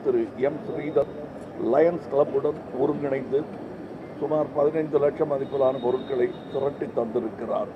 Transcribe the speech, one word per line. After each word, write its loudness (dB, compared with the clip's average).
திரு 2
எம் 0
ஸ்ரீதர் 0
லயன்ஸ் 4
கிளப்புடன் 2
ஒருங்கிணைந்து 0
சுமார் 2
பதினைந்து 2
லட்சம் 2
மதிப்பிலான 2
பொருட்களை 2
திரட்டி 0
தந்திருக்கிறார். -2